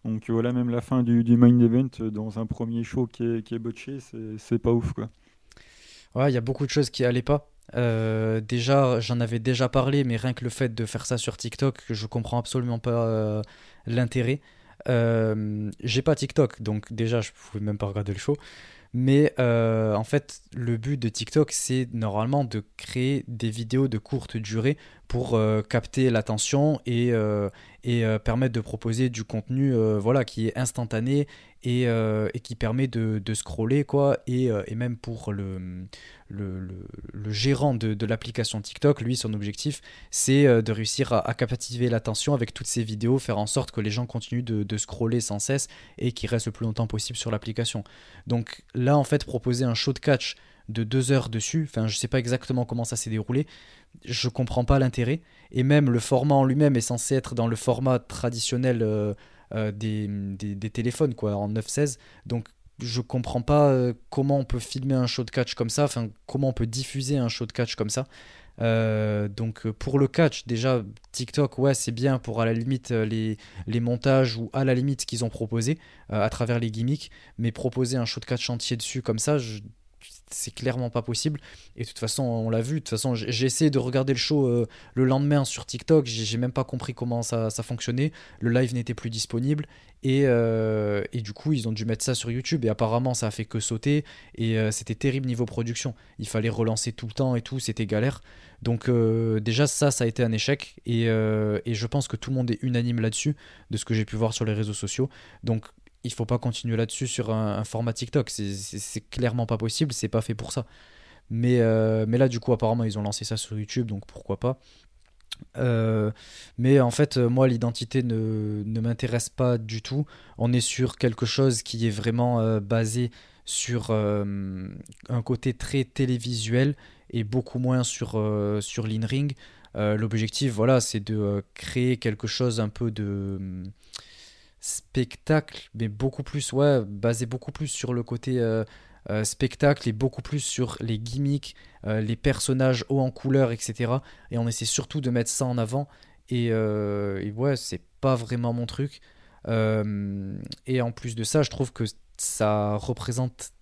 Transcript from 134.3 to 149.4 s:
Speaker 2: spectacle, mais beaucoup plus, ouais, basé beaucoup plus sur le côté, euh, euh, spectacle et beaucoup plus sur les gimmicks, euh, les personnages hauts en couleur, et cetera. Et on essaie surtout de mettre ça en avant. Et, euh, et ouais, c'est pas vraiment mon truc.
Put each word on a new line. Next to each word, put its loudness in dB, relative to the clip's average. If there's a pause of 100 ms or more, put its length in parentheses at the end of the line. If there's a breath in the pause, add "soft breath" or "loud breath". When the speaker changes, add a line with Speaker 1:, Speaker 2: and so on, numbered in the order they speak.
Speaker 2:
spectacle, -2
mais -4
beaucoup -4
plus, -6
ouais, 4
basé -2
beaucoup -8
plus -6
sur -4
le 0
côté, -2
euh, 2 (460 soft breath)
euh, 0
spectacle 0
et 0
beaucoup -2
plus -4
sur -4
les -2
gimmicks, -2 (320 soft breath)
euh, 0
les -2
personnages 2
hauts 2
en 0
couleur, 2
et -4
cetera. -2 (300 loud breath)
Et -2
on 0
essaie -4
surtout -2
de -2
mettre 0
ça -2
en 0
avant. -2 (440 soft breath)
Et, 0
euh, 0
et -2
ouais, 0
c'est -6 (180)
pas 4
vraiment -2
mon -2
truc. -6 (460 soft breath)